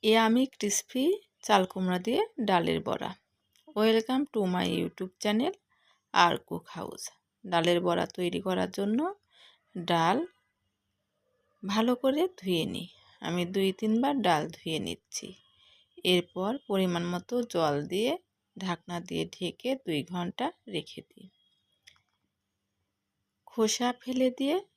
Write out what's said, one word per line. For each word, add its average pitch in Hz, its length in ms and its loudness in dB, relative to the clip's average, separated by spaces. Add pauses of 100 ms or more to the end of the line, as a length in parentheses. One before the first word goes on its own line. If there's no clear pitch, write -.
ইয়ামি 226 420 6
ক্রিসপি - 580 -4 (400)
চাল 202 220 4
কুমড়া 185 340 -2
দিয়ে 233 220 0 (260)
ডালের 165 340 2
বড়া। - 300 -4 (640)
Welcome 226 500 2
to 233 200 -4
my 180 240 0
YouTube 175 500 -4
channel 226 340 0 (600)
আর 175 240 8
কুক - 300 -8
হাউস। - 340 -12 (420)
ডালের 175 380 2
বড়া 175 240 0
তৈরি 180 360 -4
করার 185 300 -2
জন্য 202 280 -2 (760)
ডাল 175 420 2 (1500)
ভালো 220 320 2
করে 269 260 2 (160)
ধুয়ে 180 280 0
নিই। 175 220 -6 (340)
আমি 175 240 -2
দুই 190 260 0
তিনবার 226 500 0
ডাল 165 260 4
ধুয়ে - 320 -6
নিচ্ছি। - 480 -10 (760)
এরপর 180 480 0 (160)
পরিমাণ 185 380 0
মতো 175 380 -6
জল 160 320 0 (120)
দিয়ে 214 240 -2 (440)
ঢাকনা 180 440 -8
দিয়ে 170 260 -6
ঢেকে - 500 -8
দুই 165 280 -4
ঘন্টা 180 420 -6 (220)
রেখে 185 340 -10
দিই। - 260 -20 (2250)
খোসা 226 440 0 (100)
ফেলে 254 300 0
দিয়ে 269 260 -2 (220)